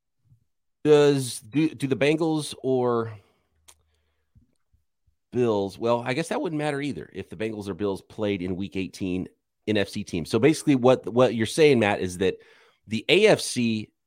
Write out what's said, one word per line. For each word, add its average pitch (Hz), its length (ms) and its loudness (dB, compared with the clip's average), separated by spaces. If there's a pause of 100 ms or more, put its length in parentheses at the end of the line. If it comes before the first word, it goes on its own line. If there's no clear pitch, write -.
(840)
Does, 143 540 4
do, 139 300 -2
do 135 180 -6
the 131 100 -2
Bengals 156 680 -2
or 123 500 0 (2250)
Bills, 104 460 0
well, 117 280 0
I 127 80 -4
guess 160 160 -4
that - 120 -4
wouldn't 170 160 -4
matter 147 240 -4
either 143 320 -8
if - 160 -12
the 90 60 -14
Bengals 104 320 -6
or 98 60 -6
Bills 95 280 -4
played 101 400 -4
in 90 140 -4
week 95 220 -8
eighteen 92 500 -6 (400)
N 107 100 0
F 98 120 0
C 104 140 -8
teams. 80 260 -6
So 117 100 0
basically 151 360 2
what, 123 320 4
what 117 280 2
you're 110 100 0
saying, 147 340 4
Matt, 104 200 2
is 90 200 -6
that 92 180 0 (500)
the 110 220 -6
A 196 180 6
F 165 140 4
C 113 480 -4 (180)